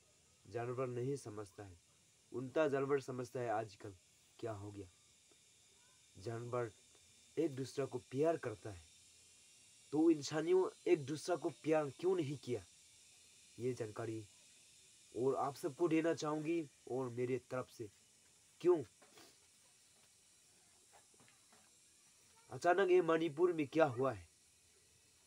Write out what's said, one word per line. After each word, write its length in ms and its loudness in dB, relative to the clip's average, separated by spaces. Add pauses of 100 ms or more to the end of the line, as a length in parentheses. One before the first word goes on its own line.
(460)
जानवर 440 -4
नहीं 260 -4
समझता 480 -12
है। 160 -18 (520)
उल्टा 360 0
जानवर 340 2
समझता 380 -8
है। 100 -2
आजकल 440 -6 (460)
क्या 120 -6
हो 200 -10
गया, 160 -12 (1300)
जानवर 560 -6 (680)
एक 180 0
दूसरे 300 -4
को 120 -6 (140)
प्यार 260 0
करता 320 -10
है, 120 -14 (1120)
तो 180 6
इंसानियों 520 2 (240)
एक 180 4
दूसरे 320 -2
को 120 -4 (140)
प्यार 260 2 (100)
क्यों 160 2
नहीं 220 -2
किया, 260 -6 (920)
ये 160 -4
जानकारी 500 -6 (920)
और 220 2
आप 180 -2
सबको 320 0
देना 260 4
चाहूँगी 560 -2 (220)
और 180 0
मेरे 280 0 (140)
तरफ 180 -4
से। 180 -12 (760)
क्यों 160 6 (3750)
अचानक 420 4
ये 120 8
मणिपुर 500 4
में 140 0
क्या 200 4
हुआ 260 0
है, 140 -14 (1000)